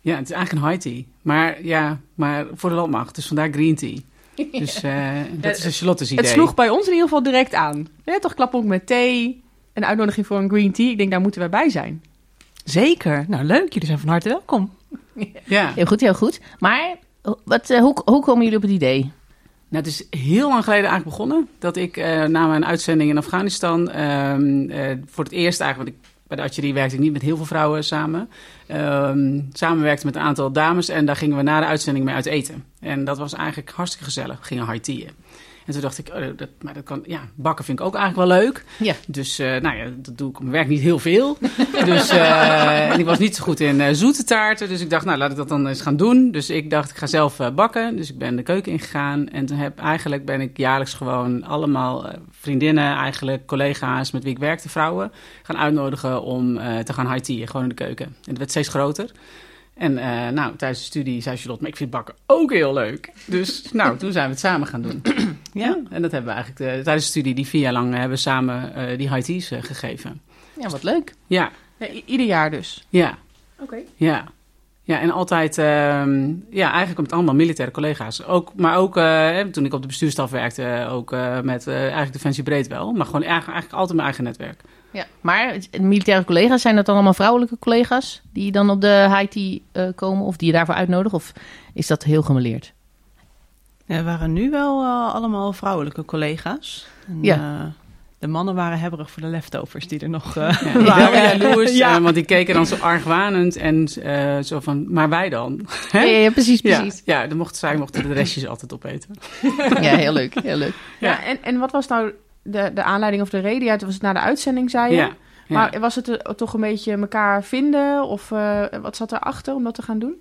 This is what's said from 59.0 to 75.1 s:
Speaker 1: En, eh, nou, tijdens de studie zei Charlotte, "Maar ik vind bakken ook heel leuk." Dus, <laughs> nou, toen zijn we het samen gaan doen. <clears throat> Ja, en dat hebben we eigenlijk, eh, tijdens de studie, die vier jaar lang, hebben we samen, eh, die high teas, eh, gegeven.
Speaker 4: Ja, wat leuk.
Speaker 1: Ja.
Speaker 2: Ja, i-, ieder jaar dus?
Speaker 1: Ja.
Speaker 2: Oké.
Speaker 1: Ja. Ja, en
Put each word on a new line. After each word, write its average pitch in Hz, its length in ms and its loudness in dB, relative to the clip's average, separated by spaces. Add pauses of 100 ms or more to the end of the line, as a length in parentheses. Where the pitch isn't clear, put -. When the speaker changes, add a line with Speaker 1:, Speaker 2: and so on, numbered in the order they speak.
Speaker 1:
En, - 240 -2
eh, 120 320 -4
nou, 131 260 -2
tijdens 127 240 -6
de - 60 -12
studie 131 360 -6
zei 127 160 -6
Charlotte, 120 240 -10
"Maar 156 100 -8
ik - 60 -18
vind 139 120 -8
bakken 117 260 -8 (100)
ook 302 280 2
heel 151 200 2
leuk." 123 380 -4 (140)
Dus, 185 400 -4
<laughs> - 60 -14
nou, 175 260 0
toen 190 140 -6
zijn 170 140 0
we 131 60 -4
het 135 80 -8
samen 170 280 0
gaan 120 140 -8
doen. 117 220 -8
<clears throat> 220 380 -2 (120)
Ja, 247 240 -2 (120)
en - 120 -6
dat 170 100 -2
hebben 123 180 -6
we 104 60 -6
eigenlijk, 120 240 -10
eh, 131 240 -6
tijdens 151 220 0
de - 60 -4
studie, 135 240 -2
die 135 120 -4
vier 156 140 0
jaar 127 120 2
lang, 123 200 0
hebben 123 160 -2
we 131 60 -2
samen, 131 600 -2
eh, 127 220 -6
die 139 160 -4
high 127 120 -2
teas, 175 260 -6
eh, 120 120 -8
gegeven. 120 580 -12 (380)
Speaker 4:
Ja, 240 100 -8
wat 139 140 -8
leuk. 294 300 -2 (140)
Speaker 1:
Ja. 180 240 0 (260)
Speaker 2:
Ja, 220 100 -10
i-, - 180 -14
ieder 254 200 0
jaar 160 260 2
dus? - 380 -12
Speaker 1:
Ja. 175 280 2 (420)
Speaker 2:
Oké. 269 180 -14 (180)
Speaker 1:
Ja. 156 280 0 (600)
Ja, 156 160 -2
en 165 120 0